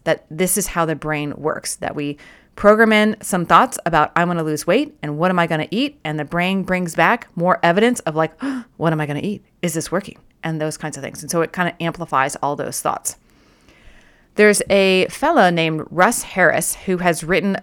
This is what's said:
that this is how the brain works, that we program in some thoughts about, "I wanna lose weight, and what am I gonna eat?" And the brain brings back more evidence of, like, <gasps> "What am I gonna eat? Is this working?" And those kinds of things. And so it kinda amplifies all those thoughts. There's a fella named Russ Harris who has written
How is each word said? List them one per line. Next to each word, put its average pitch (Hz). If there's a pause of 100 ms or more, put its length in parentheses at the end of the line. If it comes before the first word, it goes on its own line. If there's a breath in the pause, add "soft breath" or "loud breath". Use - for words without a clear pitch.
that -
this 180
is 196
how 170
the 160
brain 147
works, -
that -
we 147 (380 loud breath)
program 214
in 214
some 175
thoughts 196
about, 160
"I 175
wanna 170
lose 156
weight, 277
and 147
what 180
am 180
I 170
gonna 156
eat?" 262
And 151
the 147
brain 180
brings 180
back 196
more 175
evidence 208
of, 156
like, 160
<gasps> 262
"What 160
am 156
I 151
gonna 143
eat? 196 (160)
Is 165
this 160
working?" - (260)
And 160
those 151
kinds 151
of 131
things. -
And 151
so 170
it 160
kinda 175
amplifies 151
all 143
those -
thoughts. - (1200 soft breath)
There's 208
a 190
fella 269
named 160
Russ 185
Harris -
who 185
has 175
written 190